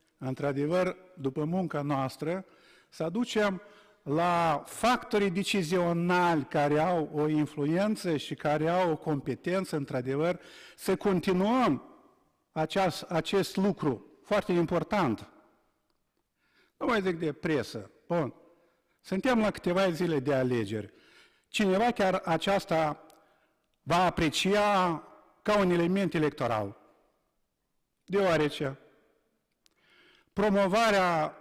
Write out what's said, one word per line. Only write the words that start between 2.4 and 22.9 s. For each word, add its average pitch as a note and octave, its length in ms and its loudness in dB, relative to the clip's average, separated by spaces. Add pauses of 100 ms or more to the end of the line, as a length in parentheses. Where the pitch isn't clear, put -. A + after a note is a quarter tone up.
să - 140 -8
aducem G3+ 580 -2 (420)
la E3 640 0
factorii A3 640 0
decizionali F3 1120 0
care D3 360 2
au E3 340 0
o D3+ 140 0
influență D#3 880 0
și - 180 -8
care D3+ 340 0
au F3+ 220 2
o D3+ 60 -2
competență, D#3+ 760 -4
într-adevăr, C#3 640 -2 (360)
să - 200 -2
continuăm F#3+ 920 2 (640)
aceas-, D#3+ 580 -2
acest F3+ 460 -2
lucru E3 500 0 (180)
foarte G3+ 280 -2
important. E3+ 800 0 (1500)
Nu - 80 -6
mai A3+ 160 0
zic F#3 180 -2
de D#3+ 140 -2
presă. B2 580 -4 (160)
Bun. D#3+ 260 -2 (680)
Suntem A3+ 380 0
la G#3+ 120 2
câteva F#3 380 0
zile E3 300 0
de C#3 140 0
alegeri. A#2 600 -2 (540)
Cineva G#3 440 2
chiar F#3+ 340 0
aceasta E3 800 0 (800)